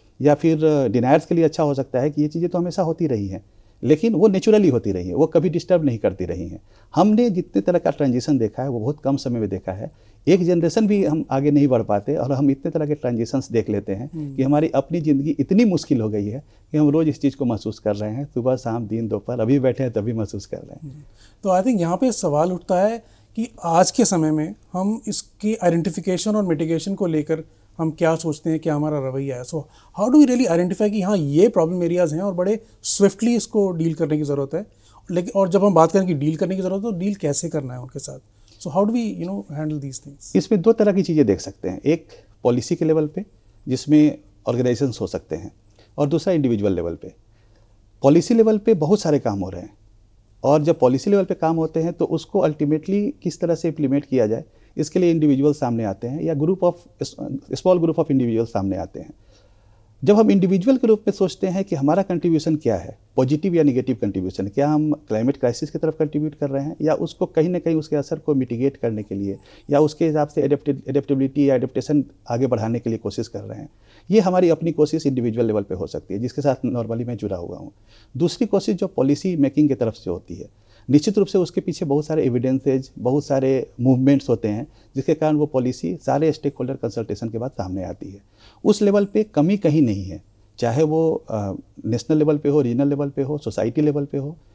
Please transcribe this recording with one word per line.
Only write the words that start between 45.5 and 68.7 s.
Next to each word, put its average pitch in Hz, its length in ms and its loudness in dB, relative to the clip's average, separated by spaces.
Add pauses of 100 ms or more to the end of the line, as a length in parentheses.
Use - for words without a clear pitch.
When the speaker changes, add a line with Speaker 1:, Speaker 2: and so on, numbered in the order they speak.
Speaker 1:
और 147 100 0
दूसरा 165 240 0
इंडिविजुअल 117 400 0
लेवल 85 220 -4
पे। 92 200 -16 (880)
पॉलिसी 165 320 4
लेवल 220 240 4
पे 220 160 2
बहुत 175 260 0
सारे 151 180 2
काम 104 220 -2
हो 92 80 -6
रहे 90 140 -10
हैं, - 140 -20 (680)
और 147 180 4
जब - 160 2
पॉलिसी 131 320 2
लेवल 196 140 4
पे 185 100 -2
काम 165 220 0
होते 160 240 -2
हैं, 165 120 -2
तो 165 120 -2
उसको - 340 -4
अल्टीमेटली 156 840 0
किस - 180 -6
तरह 170 140 0
से 165 140 -4
इम्प्लीमेंट 143 360 -2
किया 123 220 0
जाए, 110 180 -4 (320)
इसके 165 220 -2
लिए 175 120 4
इंडिविजुअल 147 420 4
सामने 120 320 -2
आते 98 220 -6
हैं, 139 160 -6
या 160 120 -2
group 165 300 0
of, 170 100 2 (760)
small 185 280 2
group 160 180 0
of 160 100 0
individuals 117 420 0
सामने 98 300 -4
आते - 240 -10
हैं। - 140 -18 (920)
जब 202 120 6
हम 220 140 6
इंडिविजुअल 196 460 4
के 247 100 0
रूप 220 200 4
में 196 60 0
सोचते 190 340 -2
हैं 190 180 -2
कि 180 120 -4
हमारा 151 260 2
कंट्रीब्यूशन 165 540 0
क्या 113 200 0
है, 85 220 -10 (180)
पॉजिटिव 151 380 0
या 165 80 4
नेगेटिव 127 380 0
कंट्रीब्यूशन, 98 480 -4
क्या 139 200 0
हम 151 240 0
क्लाइमेट 120 440 -2
क्राइसिस 123 340 -4
की 165 80 -8
तरफ 156 200 -2
कंट्रीब्यूट 151 360 -2
कर 143 160 -4
रहे 139 140 -4
हैं, 160 180 -8
या 151 120 2
उसको - 320 -4
कहीं 160 220 0
ना 180 100 -2
कहीं 165 160 0
उसके 151 220 -2
असर 147 220 -4
को 147 160 -2
मिटिगेट 131 420 -2